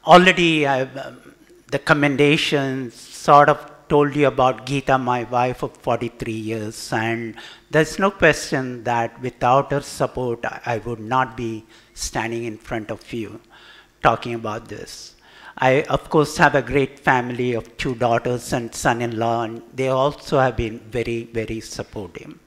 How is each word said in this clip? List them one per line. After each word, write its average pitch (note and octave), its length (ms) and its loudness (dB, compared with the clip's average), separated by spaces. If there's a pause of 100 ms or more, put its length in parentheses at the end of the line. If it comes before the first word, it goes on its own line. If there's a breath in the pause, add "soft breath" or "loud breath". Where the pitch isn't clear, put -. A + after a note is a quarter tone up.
Already, E3+ 600 8
I've, C3 320 0
um, C3 360 -16 (360)
the C#3 80 -2
commendations C#3+ 1160 2
sort - 540 6
of - 240 -2 (160)
told D3 260 2
you D3 120 2
about C3 400 0
Geeta, C3+ 340 0
my B2 240 -2
wife B2 380 -2
of C3+ 160 -10
forty-three A#2+ 540 -6
years, A2 600 -8
and A2+ 440 -4 (340 loud breath)
there's D#3 280 2
no G3 120 2
question C3 760 0
that A#2 380 -2
without B2+ 500 0
her C#3+ 80 -2
support, B2+ 640 -6
I, - 220 -8
I A#2+ 120 -4
would A2+ 220 -8
not A#2+ 380 -2
be A2+ 260 -8 (300 soft breath)
standing A#2 500 -6
in A2 140 -10
front A2 320 -8
of - 240 -10
you G#2 260 -10 (600 loud breath)
talking A#2 320 0
about A2+ 340 -8
this. - 440 -16 (440 loud breath)
I, C3 260 4
of - 280 -4
course, D3+ 280 2
have D3 180 6
a C3+ 60 2
great C3 360 -2
family B2 540 0
of - 240 -8
two C3 180 -6
daughters A#2+ 580 -2
and A#2 220 -6
son-in-law, A#2 680 -2
and A2+ 200 -8 (100)
they C3 140 -4
also C3+ 540 0
have B2+ 160 2
been A#2 240 -4 (100)
very, A#2 420 -4
very A2+ 280 -6
supportive. - 760 -12 (100)